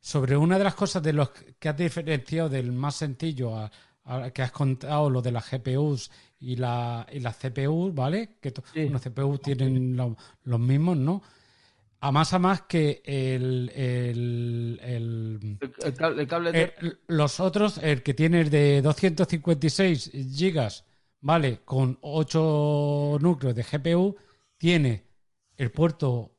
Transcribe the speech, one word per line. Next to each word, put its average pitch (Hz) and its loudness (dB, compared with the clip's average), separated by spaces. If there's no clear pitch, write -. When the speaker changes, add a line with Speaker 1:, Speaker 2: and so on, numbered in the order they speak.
Speaker 1:
Sobre 135 0
una 170 4
de 196 2
las 196 2
cosas 190 -2
de 156 0
los 147 2
que - -10
has 147 -4
diferenciado 160 -2
del 127 -2
más 135 -2
sencillo 131 -4
a, 110 -8
a 127 -8
que 135 -6
has 127 -2
contado, 143 0
lo 127 0
de 123 -2
las 120 -6
G 131 -4
P 131 -2
Us 147 -2
y 127 -6
la, 120 -4
y 143 -8
las 120 -6
C 131 -6
P 139 -2
Us, 170 0
¿vale? 151 -2
Que 139 -6
to-, - -12
Speaker 2:
Sí. 156 -2
Speaker 1:
bueno, 143 -2
C 123 -8
P 135 -4
U 139 -2
tienen 131 0
lo-, 123 -4
los 120 0
mismos, 143 2
¿no? 160 0
A 139 0
más 151 2
a 185 2
más 185 2
que 151 0
el, 127 -2
el, 120 -2
el, 113 -6
Speaker 2:
El, 131 -8
el 147 -2
cable, 151 -2
el 135 -4
cable 170 -2
Speaker 1:
eh, 165 2
Speaker 2:
de 170 -6
Speaker 1:
los 151 0
otros, 202 2
el 147 0
que 139 -2
tiene 165 4
el 151 2
de 143 6
doscientos 156 2
cincuenta 160 0
y - 6
seis 180 0
gigas, 139 -2
¿vale? 143 2
Con 131 0
ocho 147 2
núcleos 139 2
de 117 -4
G 147 -4
P 165 2
U, 196 2
tiene 151 2
el 123 -2
puerto 143 0